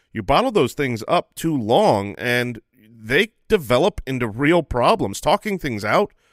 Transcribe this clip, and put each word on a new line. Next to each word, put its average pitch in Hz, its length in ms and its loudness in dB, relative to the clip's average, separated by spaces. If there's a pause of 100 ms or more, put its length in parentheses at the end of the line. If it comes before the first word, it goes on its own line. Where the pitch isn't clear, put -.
(120)
you 110 100 -8
bottle 185 300 2
those 151 220 2
things 123 340 -4
up - 260 -2
too 160 220 -2
long, 113 640 2
and 120 420 -4 (180)
they 113 540 -2 (160)
develop 139 580 2
into 123 220 -2
real 147 340 2
problems. 135 580 0
Talking 190 380 0
things 113 260 -6
out, 156 280 0 (200)